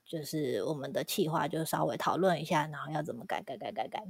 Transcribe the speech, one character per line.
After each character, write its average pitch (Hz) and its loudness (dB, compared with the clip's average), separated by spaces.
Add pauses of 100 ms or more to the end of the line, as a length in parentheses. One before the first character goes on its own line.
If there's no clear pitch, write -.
就 160 -6
是 135 0
我 160 0
们 135 -4
的 - 0
企 170 2
划 156 2
就 160 0
稍 165 2
微 156 0
讨 - 2
论 170 4
一 160 -4
下， 156 4
然 143 -8
后 143 -6
要 151 -2
怎 160 -4
么 120 -12
改， - -4
改， 131 -8
改， - -6
改， 113 -2
改， - -6